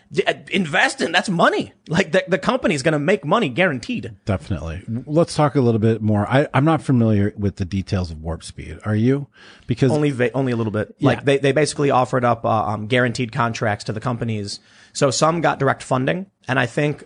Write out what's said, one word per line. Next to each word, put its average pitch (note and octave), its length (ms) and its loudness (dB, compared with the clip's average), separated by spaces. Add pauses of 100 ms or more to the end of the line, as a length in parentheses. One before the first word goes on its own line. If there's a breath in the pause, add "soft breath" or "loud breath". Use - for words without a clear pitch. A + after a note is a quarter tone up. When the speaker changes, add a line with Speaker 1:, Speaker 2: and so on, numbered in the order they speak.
(120)
Speaker 1:
D-, C#3+ 120 -2
uh, E3 100 0 (160)
invest F#3 520 -2
in, E3 100 -2
that's F3+ 180 0
money." G#3+ 440 0 (160)
Like, E3 240 -2
the, F#3 140 4
the F3+ 120 0
company's A#3 440 0
gonna D#3 160 2
make F3+ 260 0
money F#3 240 2
guaranteed. B2+ 680 -4 (100)
Speaker 2:
Definitely. F2+ 600 -4
W-, A#2 180 -6
let's D3+ 300 0
talk D3+ 200 2
a C#3+ 60 4
little A#2 180 4
bit A2+ 220 2
more. G#2 240 2
I, B2+ 280 2
I'm C3 100 4
not D#3 180 2
familiar A2 560 2
with G2+ 200 -2
the G2 80 -4
details F2+ 460 -4
of D#2 120 -12
Warp E2 220 -8
Speed. D#2 400 -14
Are G#2+ 100 0
you? C3 320 0 (400 loud breath)
Because C3 240 2
Speaker 1:
Only D3+ 200 2
va-, A#2+ 220 0
only C3 200 0
a - 20 -2
little A2+ 160 -2
bit. G#2 300 -4
Like, B2+ 180 2
Speaker 2:
Yeah. - 60 -16
Speaker 1:
they, C#3 140 4
they C#3 120 2
basically C#3+ 400 0
offered B2+ 320 0
up, A#2 220 0
uh, A2+ 40 0 (180)
um, G#2+ 200 -6
guaranteed B2 460 0
contracts A2+ 520 -2
to A2+ 80 -6
the G#2+ 60 -6
companies. A2+ 600 -6 (320 soft breath)
So C#3 180 2
some D#3+ 300 2
got D3 180 0
direct C3+ 240 0
funding, D3 440 -2 (200)
and C3 100 0
I C3 80 0
think, D3 400 -2